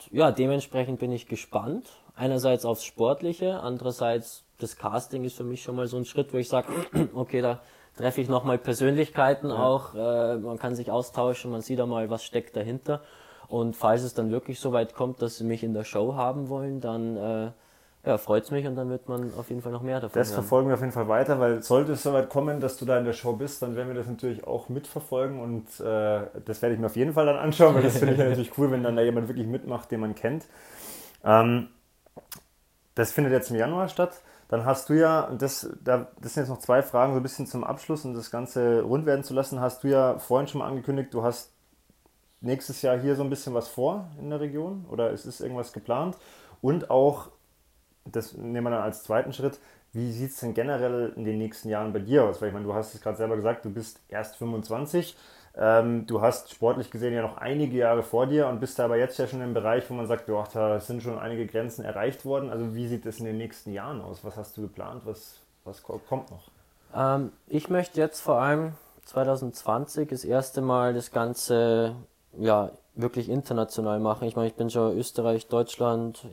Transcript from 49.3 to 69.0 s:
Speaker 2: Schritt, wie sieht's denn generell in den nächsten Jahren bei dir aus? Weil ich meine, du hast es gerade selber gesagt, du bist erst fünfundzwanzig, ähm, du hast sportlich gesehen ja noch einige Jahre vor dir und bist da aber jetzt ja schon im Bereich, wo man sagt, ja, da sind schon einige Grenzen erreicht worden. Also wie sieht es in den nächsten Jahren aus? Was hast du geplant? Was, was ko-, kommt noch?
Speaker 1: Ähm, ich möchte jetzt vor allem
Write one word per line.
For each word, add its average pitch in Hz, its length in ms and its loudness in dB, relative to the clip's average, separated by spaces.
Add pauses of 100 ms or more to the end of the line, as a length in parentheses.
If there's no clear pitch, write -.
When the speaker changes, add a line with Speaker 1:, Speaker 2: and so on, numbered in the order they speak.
Speaker 2:
Schritt, 143 240 -4 (340)
wie 117 200 -4
sieht's 131 280 -8
denn 117 140 -6
generell 123 640 -2
in 113 80 -6
den 107 120 -2
nächsten 110 320 -6
Jahren 107 240 -2
bei 104 60 -2
dir 117 260 4
aus? 98 160 0
Weil 107 80 -2
ich 95 60 -4
meine, 101 100 -8
du 101 80 -4
hast 107 220 -4
es 110 80 -18
gerade 107 160 -4
selber 110 180 0
gesagt, 113 300 -2
du 107 40 -6
bist 110 380 -12
erst 107 280 -8
fünfundzwanzig, 123 800 -4 (460)
ähm, 113 460 4
du 113 140 0
hast 120 320 2
sportlich 123 400 0
gesehen 120 220 -4
ja 117 80 -2
noch 110 140 -6
einige 135 400 -2
Jahre 117 280 4
vor 117 240 2
dir 147 180 2
und 120 140 -4
bist 127 180 -6
da 123 60 2
aber 117 120 2
jetzt 127 220 2
ja 131 80 0
schon 131 160 -8
im 123 120 -4
Bereich, 113 360 0
wo 131 40 -8
man 120 120 -6
sagt, 113 220 -2
ja, 107 240 -2
da 107 260 2
sind 120 240 -8
schon 117 160 -6
einige 117 280 -6
Grenzen 117 380 -4
erreicht 107 400 -4
worden. 139 260 -2
Also 113 260 -4
wie 120 100 -4
sieht 117 200 -6
es 113 120 -8
in 120 60 -8
den 110 140 -4
nächsten 113 340 -10
Jahren 110 280 -8
aus? 92 240 -14
Was 104 120 -12
hast 104 200 -14
du 110 60 -8
geplant? 101 420 -10
Was, - 360 -12 (240)
was - 180 -14
ko-, 110 260 -10
kommt 131 220 -4
noch? 92 180 -20 (460)
Speaker 1:
Ähm, 135 380 0 (160)
ich 151 220 -2
möchte 180 300 0
jetzt 156 200 0
vor 131 200 4
allem 151 340 2 (300)